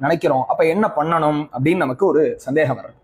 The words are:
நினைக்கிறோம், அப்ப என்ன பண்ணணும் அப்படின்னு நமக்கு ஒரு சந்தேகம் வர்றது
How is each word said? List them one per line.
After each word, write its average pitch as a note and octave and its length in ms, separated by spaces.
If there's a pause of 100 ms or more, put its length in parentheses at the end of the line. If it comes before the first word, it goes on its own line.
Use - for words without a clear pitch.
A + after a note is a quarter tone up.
நினைக்கிறோம், C#3+ 480
அப்ப E3+ 160
என்ன G3 320
பண்ணணும் D3+ 560
அப்படின்னு D3 240
நமக்கு D3 300
ஒரு D3+ 300
சந்தேகம் C3+ 420
வர்றது - 260